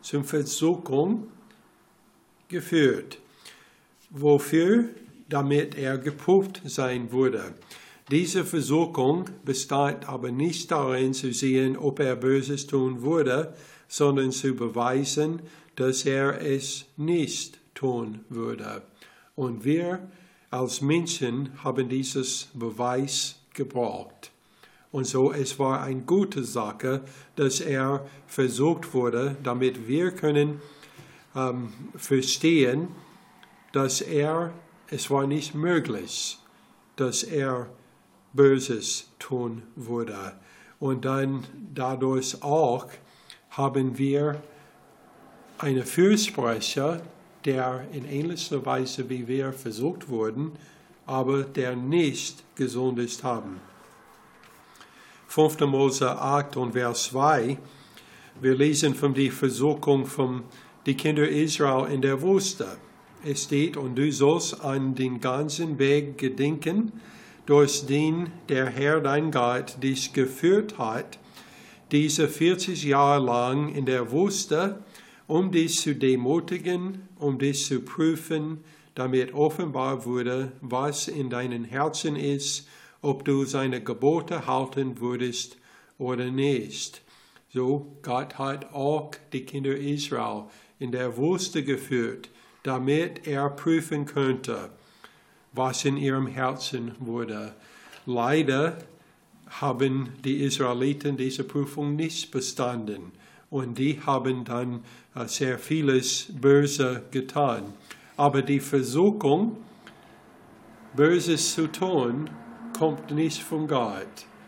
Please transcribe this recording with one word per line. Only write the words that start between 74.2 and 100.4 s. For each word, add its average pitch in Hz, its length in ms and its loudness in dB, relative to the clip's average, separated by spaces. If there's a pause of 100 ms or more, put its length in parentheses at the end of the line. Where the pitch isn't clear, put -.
um 175 240 2
dich 165 280 2
zu 147 140 0
demutigen, 165 1200 0
um 143 220 0
dich 139 260 0
zu - 160 -2
prüfen, 156 840 -2 (320)
damit 127 380 0
offenbar 139 720 0
würde, 123 560 -2
was 135 460 -2
in 131 240 -4
deinem 120 340 -4
Herzen 151 520 -2
ist, 143 520 -4 (340)
ob 139 220 -2
du 139 200 2
seine 131 380 -2
Gebote 143 640 0
halten 131 500 -2
würdest 120 580 -4 (400)
oder 127 340 -4
nicht.“ 131 720 -2 (500)
So, 135 340 0 (160)
Gott 127 340 -4
hat 139 380 -6
auch 147 380 -2 (200)
die - 120 -6
Kinder 139 320 -4
Israel 127 720 -4 (340)
in 127 100 -6
der 123 260 -4
Wüste 165 460 0
geführt, 127 680 -2 (340)
damit 143 640 -2
er 143 240 0
prüfen 156 560 0
könnte, 131 640 -2 (800)
was 131 320 -2
in 143 120 2
ihrem 135 320 0
Herzen 123 720 -4
wurde. 110 540 -6 (520)
Leider 139 720 2 (680)
haben 131 640 0 (140)
die 139 200 0